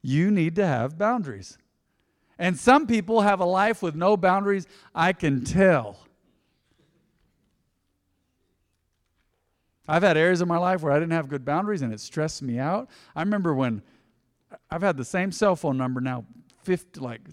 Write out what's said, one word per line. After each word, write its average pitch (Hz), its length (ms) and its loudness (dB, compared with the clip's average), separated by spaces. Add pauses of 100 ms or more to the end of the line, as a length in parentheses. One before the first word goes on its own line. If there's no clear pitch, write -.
You 151 280 2
need 170 240 0
to 202 100 2
have 139 320 -2
boundaries. 175 640 -4 (800)
And 175 180 0
some 262 300 6
people 220 360 0
have 202 180 4
a 180 40 2
life 190 380 0
with 160 140 -4
no 190 200 4
boundaries. 196 520 0 (260)
I 170 180 2
can 139 300 0
tell. 156 560 2 (4000)
I've 165 140 2
had 175 140 4
areas 170 240 4
of 175 80 0
my 170 100 0
life 180 240 0
where 151 100 0
I 147 80 2
didn't 165 120 -4
have 156 160 -2
good 135 160 -8
boundaries, 175 380 -2
and 117 100 -4
it 104 80 -10
stressed - 400 -6
me 120 180 -6
out. 185 300 -4 (260)
I 151 60 -6
remember 185 340 0
when 120 280 -2 (880)
I've 170 120 -6
had 185 140 0
the 127 80 -8
same 185 280 -4
cell 190 240 2
phone 139 200 -4
number 127 240 -4
now, 127 240 -6 (380)
fifty, 180 380 -6
like, 120 200 -10 (120)